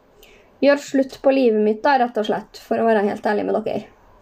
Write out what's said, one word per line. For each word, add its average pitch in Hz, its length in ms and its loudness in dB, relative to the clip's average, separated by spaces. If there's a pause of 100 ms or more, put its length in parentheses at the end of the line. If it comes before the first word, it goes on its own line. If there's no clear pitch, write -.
(600)
gjøre 285 180 4
slutt 269 440 -4
på 269 100 4
livet 240 260 2
mitt 214 240 0
da, 285 160 4
rett 240 220 -2
og 208 80 -4
slett, 202 320 -6
for 226 180 -4
å 226 60 0
være 214 240 2
helt 214 160 -6
ærlig 208 220 -2
med 190 100 0
dere. 214 300 -6 (340)